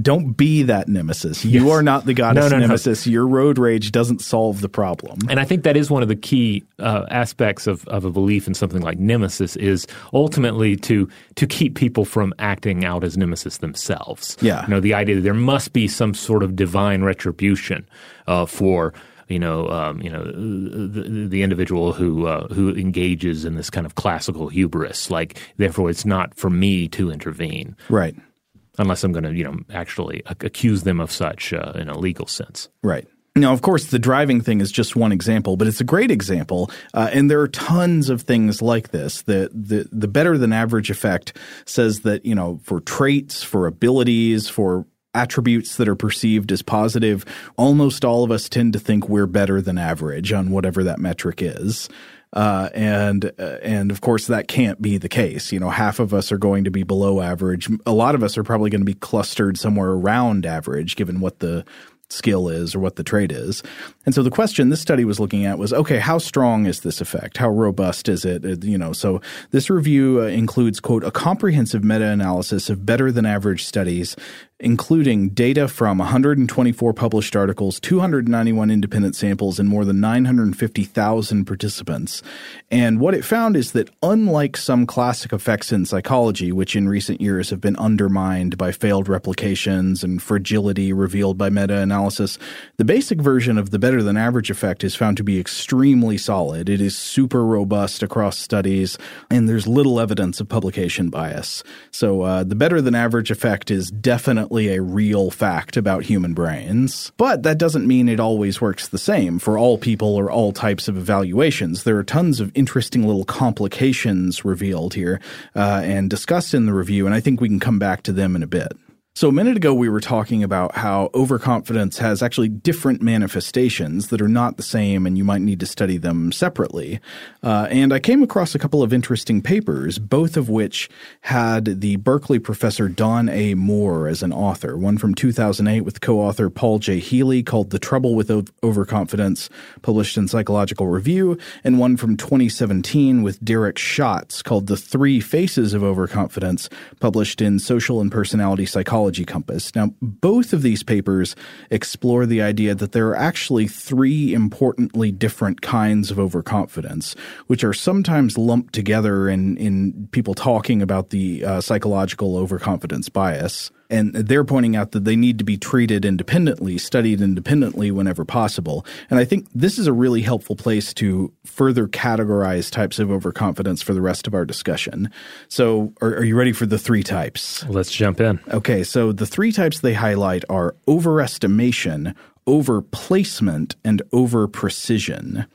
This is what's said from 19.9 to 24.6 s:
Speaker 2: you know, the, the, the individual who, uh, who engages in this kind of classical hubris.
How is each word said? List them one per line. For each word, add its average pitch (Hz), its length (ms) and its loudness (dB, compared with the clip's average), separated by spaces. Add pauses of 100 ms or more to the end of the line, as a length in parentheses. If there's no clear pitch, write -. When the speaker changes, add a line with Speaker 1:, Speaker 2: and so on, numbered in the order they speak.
Speaker 2:
you 82 80 -8
know, 80 140 -8
the, 98 800 -8
the, 107 260 -6
the 95 160 0
individual 87 480 0
who, 85 340 0
uh, 80 220 -4
who 95 260 0
engages 90 720 -2
in 82 100 -6
this 78 160 -8
kind 85 160 -4
of 78 80 -14
classical 78 540 -2
hubris. 82 600 -2